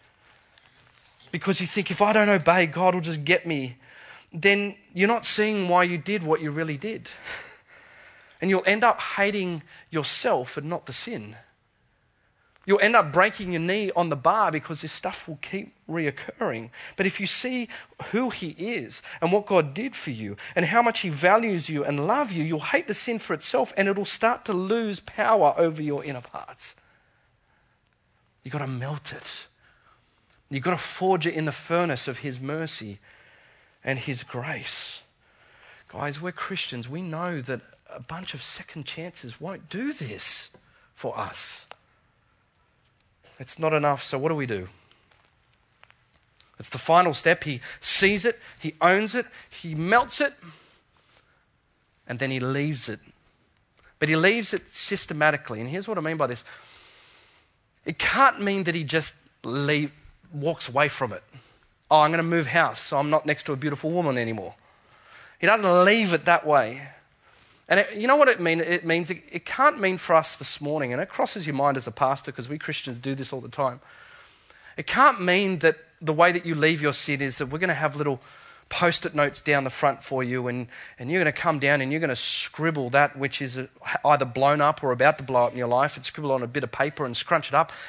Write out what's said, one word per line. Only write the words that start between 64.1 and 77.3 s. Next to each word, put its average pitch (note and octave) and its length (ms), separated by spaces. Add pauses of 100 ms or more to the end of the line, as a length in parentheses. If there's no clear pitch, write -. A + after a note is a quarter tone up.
anymore." A2+ 360 (840)
He E3+ 80
doesn't F#3 380
leave G#3 280
it D3+ 120
that E3+ 220
way. C3+ 420 (800)
And F#3+ 120
it, G#3 160
you G#3+ 100
know C4+ 80
what C#4+ 140
it A3+ 100
mean? E3 220
It E3+ 260
means E3+ 240
it, E3+ 220
it F3 120
can't C#4 360
mean F#3 180
for - 160
us D#3+ 220
this - 240
morning, D3 320
and C3+ 100
it G3 60
crosses F#3 400
your C#3 80
mind C#3 200
as B2+ 120
a - 20
pastor C3+ 400
'cause B2 180
we D3 100
Christians C3 420
do C3+ 160
this C3+ 160
all C3 80
the B2+ 80
time. B2+ 320 (960)
It D3+ 100
can't B3 340
mean F#3 380
that D#3+ 200 (220)
the D#3+ 120
way E3+ 180
that F3 160
you E3 80
leave D#3 260
your D3 120
sin C#3 280
is C3+ 180